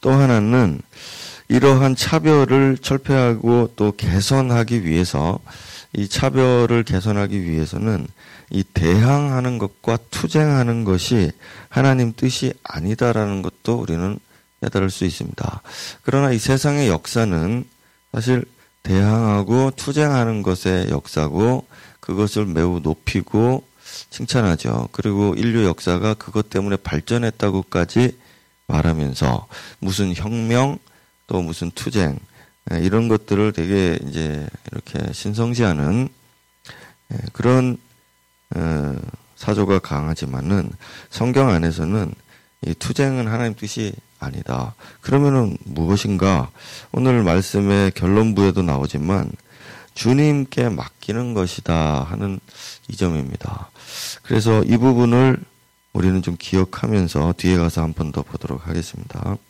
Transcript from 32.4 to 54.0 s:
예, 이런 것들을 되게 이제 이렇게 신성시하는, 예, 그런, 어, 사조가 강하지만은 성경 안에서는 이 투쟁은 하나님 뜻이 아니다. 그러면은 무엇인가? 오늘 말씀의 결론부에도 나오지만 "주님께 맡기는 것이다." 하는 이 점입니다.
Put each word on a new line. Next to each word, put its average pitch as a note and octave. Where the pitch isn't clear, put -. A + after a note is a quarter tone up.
예, E2+
이런 G#2+
것들을 G#2+
되게 F2+
이제 D2+
이렇게 -
신성시하는, A2+
예, -
그런, B2+
어, D2+
사조가 G2
강하지만은 D2+
성경 B2+
안에서는 E2+
이 E2
투쟁은 C3
하나님 A#2
뜻이 G#2+
아니다. C2
그러면은 C3+
무엇인가? F#2
오늘 B2
말씀의 G2
결론부에도 G2
나오지만 D2
"주님께 C3+
맡기는 A2+
것이다." E2
하는 G2
이 A2
점입니다. D#2